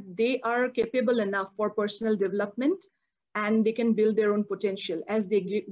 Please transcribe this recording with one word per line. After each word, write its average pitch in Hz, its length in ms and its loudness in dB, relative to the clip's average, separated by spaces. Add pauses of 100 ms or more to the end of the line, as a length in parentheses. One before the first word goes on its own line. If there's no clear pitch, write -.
(160)
they 240 260 2
are 240 280 0
capable 240 500 0
enough 196 360 -2
for 214 160 -2
personal 214 440 -2
development 208 680 -2 (480)
and 214 320 2
they 220 60 4
can 226 220 0
build 214 220 4
their 208 160 4
own 208 120 2
potential 190 640 -4
as 208 200 0
they 202 140 2
ge-, 202 300 -4